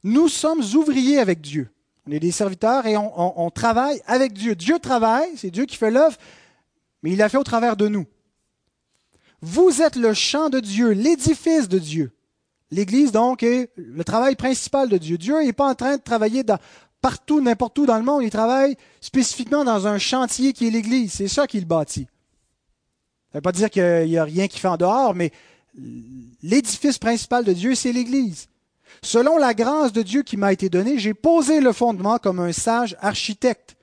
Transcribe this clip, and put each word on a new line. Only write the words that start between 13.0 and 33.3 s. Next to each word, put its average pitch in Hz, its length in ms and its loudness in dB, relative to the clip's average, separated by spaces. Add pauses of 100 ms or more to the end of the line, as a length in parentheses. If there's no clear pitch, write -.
donc, 240 320 2
est 240 320 0
le 147 260 -12
travail 240 320 2
principal 262 540 -2
de 196 100 2
Dieu. 165 180 -4
Dieu 254 280 -2
n'est 240 80 0
pas 277 160 0
en 254 80 0
train 269 200 -2
de - 60 -8
travailler 226 400 -2
dans, 214 160 0 (420)
partout, 294 400 0
n'importe 240 380 0
où 285 80 2
dans 226 120 4
le 220 40 -2
monde. 269 220 0
Il 214 60 -2
travaille 254 460 0 (240)
spécifiquement 269 600 -2
dans 214 240 0
un 208 120 -2
chantier 254 540 -2
qui 240 140 -2
est 226 40 2
l'Église. 226 420 -2
C'est 196 160 -4
ça 277 180 0
qu'il 185 200 -6
bâtit. 156 420 -2 (1200)
Ça 143 80 -10
veut 143 40 -10
pas 185 100 0
dire 202 180 0
qu'il 175 360 2
n'y 165 120 0
a 160 60 2
rien 175 240 -2
qui - 100 -10
fait - 80 -4
en 175 100 0
dehors, 208 380 2
mais 170 160 -2 (1120)
l'édifice 240 560 0
principal 233 460 -2
de 196 80 2
Dieu, 220 240 0
c'est 247 160 -2
l'Église. « 247 560 -2 (540)
Selon 285 360 2
la 247 160 2
grâce 247 380 0
de 226 100 0
Dieu 214 200 -2
qui - 140 -8
m'a 196 160 2
été 190 160 -2
donnée, 208 300 0
j'ai 208 160 -2
posé 311 460 2
le 254 120 4
fondement 220 460 0
comme 180 220 -2
un 175 100 -2
sage 226 500 -2
architecte. - 840 -4